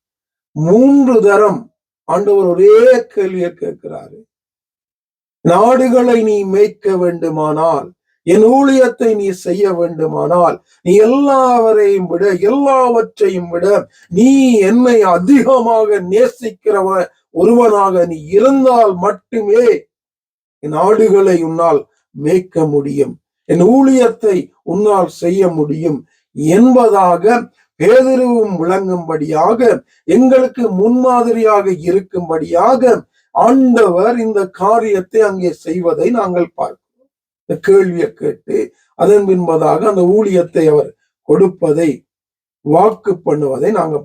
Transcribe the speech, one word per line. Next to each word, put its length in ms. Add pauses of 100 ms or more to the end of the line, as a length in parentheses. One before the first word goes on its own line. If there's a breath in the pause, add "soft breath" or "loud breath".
(560)
மூன்று 640
தரம் 380 (500)
ஆண்டவர் 440
ஒரே 240 (380)
கேள்வியை 360 (120)
கேட்கிறாரு. 540 (1300)
"என் 200
ஆடுகளை 580
நீ 220
மேய்க்க 580
வேண்டுமானால், 880 (380)
என் 220
ஊழியத்தை 680
நீ 120 (180)
செய்ய 340
வேண்டுமானால், 760 (300)
நீ 80 (140)
எல்லாவரையும் 1040
விட, 120 (260)
எல்லாவற்றையும் 1000
விட 160 (520 soft breath)
நீ 120 (400)
என்னை 260 (200)
அதிகமாக 840 (140)
நேசிக்கிறவன் 920 (340)
ஒருவனாக 720
நீ 60 (200)
இருந்தால் 560 (100)
மட்டுமே 640 (1000)
என் 220
ஆடுகளை 500 (140)
உன்னால் 320 (340)
மேய்க்க 580
முடியும், 400 (360)
என் 140 (120)
ஊழியத்தை 640 (360)
உன்னால் 380 (100)
செய்ய 360
முடியும்" 420 (580)
என்பதாக 680 (560)
பேதுருவும் 840
விளங்கும்படியாக, 960 (560)
எங்களுக்கு 480 (160)
முன்மாதிரியாக 880 (220)
இருக்கும்படியாக 1120 (320)
ஆண்டவர் 880
இந்த 140 (220)
காரியத்தை 680
அங்கே 220 (140)
செய்வதை 440
நாங்கள் 460
பார்க்கிறோம். 260 (680)
இந்த 60 (100)
கேள்வியை 480
கேட்டு 420 (440)
அதன் 280
பின்பதாக 640
அந்த 140 (120)
ஊழியத்தை 560
அவர் 180 (400)
கொடுப்பதை, 600 (760)
வாக்கு 460 (140)
பண்ணுவதை 460
நாங்க 340